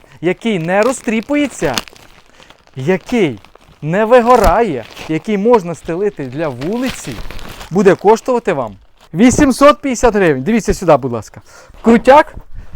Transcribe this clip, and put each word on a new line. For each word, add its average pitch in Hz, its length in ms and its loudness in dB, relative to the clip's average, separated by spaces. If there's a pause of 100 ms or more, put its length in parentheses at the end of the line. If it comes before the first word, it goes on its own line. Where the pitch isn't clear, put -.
(220)
який 214 380 -4
не 180 220 -2
розтріпується, 233 960 -4 (1000)
який 156 640 -2 (420)
не 175 240 -2
вигорає, 220 800 2 (240)
який 160 280 -4
можна 196 380 0
стелити 175 500 -6
для 139 220 -8
вулиці, 165 640 -8 (600)
буде 185 240 4
коштувати 226 580 0
вам 117 220 -8 (380)
вісімсот 262 680 4
п'ятдесят 240 340 0
гривень. 156 280 0
Дивіться 208 300 0
сюди, 160 240 2
будь 127 140 -6
ласка. - 300 -12 (400)
Крутяк. 254 540 4 (400)